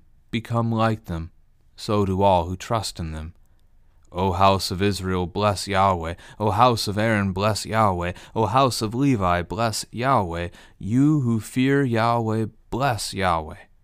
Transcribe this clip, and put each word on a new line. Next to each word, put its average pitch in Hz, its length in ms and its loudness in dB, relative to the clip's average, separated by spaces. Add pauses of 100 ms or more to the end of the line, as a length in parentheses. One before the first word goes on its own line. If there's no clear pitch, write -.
(300)
become 117 420 -2
like 110 340 0
them. 82 260 -6 (440)
So 104 300 0
do 95 160 0
all 92 240 4
who 92 100 -4
trust - 440 -6
in 80 120 -8
them. 78 220 -10 (800)
O 92 200 0
house 95 380 2
of 90 100 -4
Israel, 92 440 0
bless 98 440 -2
Yahweh. 95 460 0 (220)
O 107 140 0
house 113 380 2
of 98 80 -4
Aaron, 107 340 0
bless 98 340 0
Yahweh. 92 460 0 (240)
O 110 120 2
house 127 340 2
of 110 120 -4
Levi, 104 500 2
bless 107 460 -4
Yahweh. 98 600 -2 (280)
You 139 440 2
who 117 180 0
fear 135 460 0
Yahweh, 113 640 0 (220)
bless 120 440 -2
Yahweh. 85 420 -2 (280)